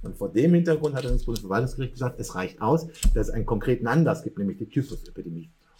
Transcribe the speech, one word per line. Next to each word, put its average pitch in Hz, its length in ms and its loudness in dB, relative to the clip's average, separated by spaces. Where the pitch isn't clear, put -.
Und - 160 -10
vor 98 120 -4
dem 131 240 6
Hintergrund 156 420 4
hat 127 80 -4
dann 123 100 2
das 123 120 2
Bundesverwaltungsgericht 113 680 -2
gesagt, 127 260 -6
es - 160 -8
reicht 92 260 -6
aus, 156 260 2
dass 107 140 2
es - 60 -4
einen 113 140 -2
konkreten 120 400 0
Anlass 135 360 2
gibt, - 140 -10
nämlich 98 200 -2
die 113 120 -10
Typhusepidemie. - 800 -6